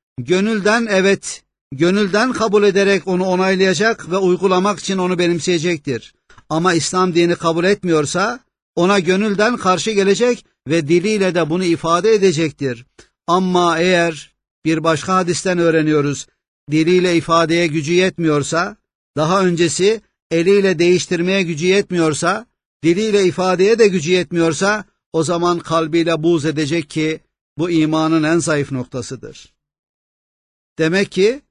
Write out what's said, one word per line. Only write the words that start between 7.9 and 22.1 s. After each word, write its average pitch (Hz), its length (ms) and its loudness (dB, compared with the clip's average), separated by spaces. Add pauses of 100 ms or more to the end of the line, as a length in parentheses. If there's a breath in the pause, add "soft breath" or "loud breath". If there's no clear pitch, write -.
ona 190 240 2
gönülden 202 580 0
karşı 185 340 0
gelecek 202 540 0 (220)
ve 156 200 0
diliyle 185 480 0
de 160 140 0
bunu 180 140 -2
ifade 175 500 0
edecektir. 147 720 -2 (420 soft breath)
Ama 175 520 2
eğer 170 560 -2 (300)
bir 156 180 0
başka 165 320 0
hadisten 180 420 -2
öğreniyoruz, 156 680 0 (440)
diliyle 175 440 2
ifadeye 170 520 0
gücü 156 260 -4
yetmiyorsa, 170 840 -2 (420)
daha 180 280 0
öncesi 180 560 0 (300)
eliyle 185 480 2
değiştirmeye 180 640 0
gücü 160 220 -4
yetmiyorsa, 180 800 -2 (380)